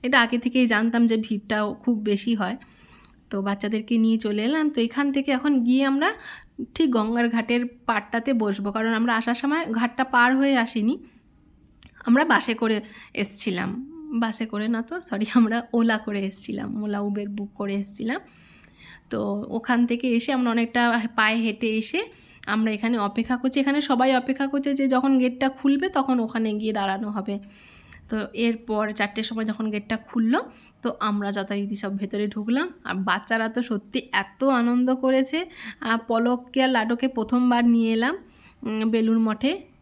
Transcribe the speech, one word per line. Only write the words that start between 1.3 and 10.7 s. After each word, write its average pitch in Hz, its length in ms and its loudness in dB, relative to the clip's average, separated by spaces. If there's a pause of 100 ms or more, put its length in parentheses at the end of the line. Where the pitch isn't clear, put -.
খুব 240 240 -2
বেশি 208 380 0
হয়, 214 220 -2 (720)
তো 196 120 -4
বাচ্চাদেরকে 214 560 -2
নিয়ে 226 200 4
চলে 214 260 -2
এলাম। 302 260 2
তো 254 120 0
এখান 269 300 0
থেকে 277 200 0
এখন 269 280 2
গিয়ে 254 260 4
আমরা 277 240 2 (680)
ঠিক 311 160 2
গঙ্গার 233 380 2
ঘাটের 240 360 0 (200)
পাড়টাতে 233 480 0
বসবো, 202 380 0
কারণ 226 220 0
আমরা 226 220 2
আসার 240 200 0
সময় 302 360 0
ঘাটটা 240 320 0
পার 254 320 4
হয়ে 277 220 4
আসিনি, 233 400 0 (1080)